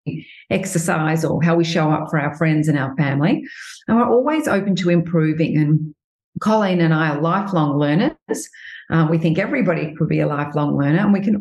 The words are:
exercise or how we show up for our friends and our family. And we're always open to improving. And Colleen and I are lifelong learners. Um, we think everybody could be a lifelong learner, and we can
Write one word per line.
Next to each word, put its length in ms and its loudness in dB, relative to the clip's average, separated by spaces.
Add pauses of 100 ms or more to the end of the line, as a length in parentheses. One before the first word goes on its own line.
(500)
exercise 720 -2
or 200 -2
how 120 4
we 80 2
show 280 0
up 180 -2
for 80 -2
our 200 -2
friends 300 2
and 80 4
our 200 -4
family. 480 0 (440)
And 100 2
we're 120 2
always 380 2
open 300 0
to 120 0
improving. 680 0
And 360 2 (460)
Colleen 420 2
and 100 2
I 180 2
are 120 -2
lifelong 560 0
learners. 720 -2 (400)
Um, 220 2
we 80 2
think 180 0
everybody 580 -2
could 140 -2
be 120 0
a 60 0
lifelong 480 -2
learner, 260 2
and 120 4
we 80 2
can 200 0